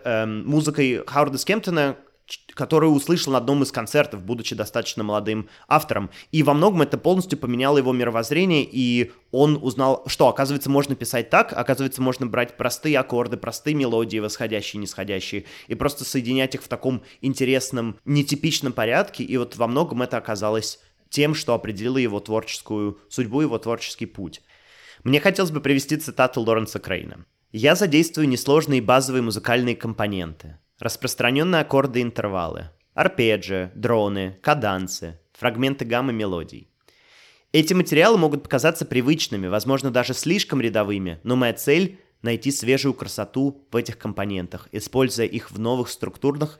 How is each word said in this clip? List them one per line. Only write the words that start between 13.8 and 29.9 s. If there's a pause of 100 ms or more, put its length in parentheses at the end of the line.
восходящие,
нисходящие, (220)
и
просто
соединять
их
в
таком (180)
интересном,
нетипичном
порядке.
И
вот
во
многом
это
оказалось (300)
тем,
что
определило
его
творческую (100)
судьбу,
его
творческий
путь. (600)
Мне
хотелось
бы
привести
цитату
Лоренса
Крейна. (240)
«Я
задействую
несложные
базовые
музыкальные
компоненты, (200)